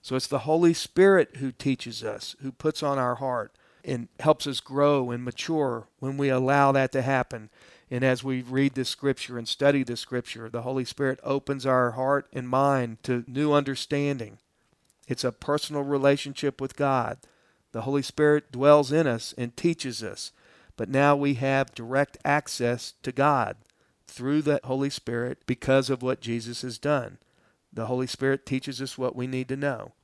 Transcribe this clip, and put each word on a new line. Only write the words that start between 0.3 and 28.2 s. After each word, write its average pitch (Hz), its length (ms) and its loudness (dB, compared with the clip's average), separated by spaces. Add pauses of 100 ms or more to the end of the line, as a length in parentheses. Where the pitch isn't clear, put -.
Holy 165 340 4
Spirit 190 640 4
who 135 120 -4
teaches 120 540 -4
us, 104 360 -10
who 135 120 -10
puts - 300 -2
on 139 160 0
our 123 180 0
heart 123 400 -6 (280)
and 120 240 -6 (120)
helps 151 260 4
us 135 140 -4
grow 139 500 2
and 120 140 -6
mature 123 640 -2 (100)
when 135 200 -6
we 139 100 2
allow 139 440 4
that 135 200 2
to 131 100 0
happen. 127 480 -2 (400)
And 127 140 -2
as 127 180 2
we 131 200 -4
read 131 320 2
the 131 100 -2
scripture 127 540 -4
and 113 100 -10
study 143 340 2
the 120 140 -4
scripture, 117 540 -8
the 117 120 -6
Holy 131 220 -4
Spirit 131 380 -2
opens 139 420 -4
our 127 280 4
heart 135 400 -2
and 127 160 -8
mind 131 560 0
to 120 220 -2
new 147 260 0
understanding. 139 840 -2 (720)
It's - 160 -4
a 120 80 0
personal 147 500 -4
relationship 139 800 0
with 135 160 -6
God. 131 420 0 (540)
The 113 100 -6
Holy 135 200 0
Spirit 147 500 2
dwells 143 400 6
in 156 140 2
us 117 320 -4
and 120 180 -8
teaches 135 460 -2
us, - 300 -10 (440)
but 104 140 -6
now 143 260 4
we 143 180 0
have 135 400 0
direct 131 500 -4
access 123 680 -2 (100)
to 131 80 -6
God 131 460 0 (500)
through 143 360 -2
the 143 220 0
Holy 135 260 -2
Spirit 120 560 -6
because 131 440 2
of 123 120 -2
what 127 180 -2
Jesus 117 420 -6
has 123 160 -8
done. 131 400 -2 (540)
The 113 140 -8
Holy 127 200 -2
Spirit 135 380 -2